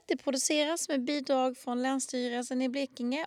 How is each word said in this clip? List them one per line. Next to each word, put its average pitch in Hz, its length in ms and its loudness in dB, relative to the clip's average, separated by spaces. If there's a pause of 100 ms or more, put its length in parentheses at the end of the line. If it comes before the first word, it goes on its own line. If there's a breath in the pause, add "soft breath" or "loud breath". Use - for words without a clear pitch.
det 302 120 0
produceras 302 720 0
med 277 140 0
bidrag 262 540 2
från 247 240 -4
Länsstyrelsen 254 800 -2
i 262 80 2
Blekinge 262 580 -2